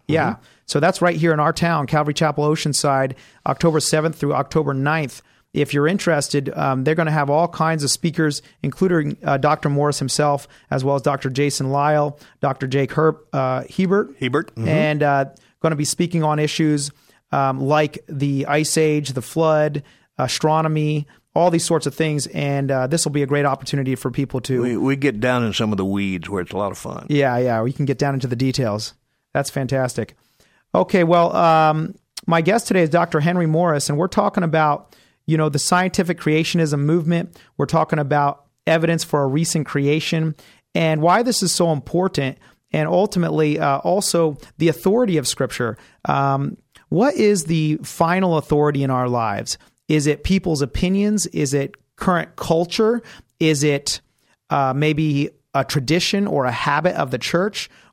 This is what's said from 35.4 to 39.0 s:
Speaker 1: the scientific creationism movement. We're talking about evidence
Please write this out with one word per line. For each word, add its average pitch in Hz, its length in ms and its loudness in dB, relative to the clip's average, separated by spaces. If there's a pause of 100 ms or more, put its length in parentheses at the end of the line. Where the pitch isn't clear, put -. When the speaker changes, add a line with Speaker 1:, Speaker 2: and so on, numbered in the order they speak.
Speaker 1:
the 143 100 -2
scientific 180 600 0
creationism 156 600 0
movement. 165 580 0 (180)
We're 139 100 0
talking 160 320 0
about 143 460 0 (220)
evidence 165 380 2